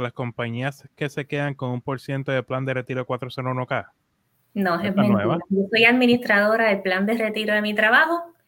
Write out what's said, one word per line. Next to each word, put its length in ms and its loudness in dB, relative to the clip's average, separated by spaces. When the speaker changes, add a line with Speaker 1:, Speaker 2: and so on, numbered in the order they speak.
Speaker 1:
las 100 -4
compañías 880 -6
que 100 -4
se 180 -8
quedan 280 -4
con 160 -6
un 120 -4
por 200 -6
ciento 320 -6
de 100 0
plan 220 -6
de 80 -2
retiro 320 -6
cuatro 240 -6
cero 220 -6
uno 140 -4
K? 240 -4
Speaker 2:
No, 200 0
es 140 -2
Speaker 1:
¿Esta 140 2
Speaker 2:
mentira. 200 4
Speaker 1:
nueva? 240 0
Speaker 2:
Yo 240 0
soy 140 4
administradora 840 4
del 140 0
plan 240 0
de 80 0
retiro 400 -2
de 80 2
mi 120 -2
trabajo. 600 2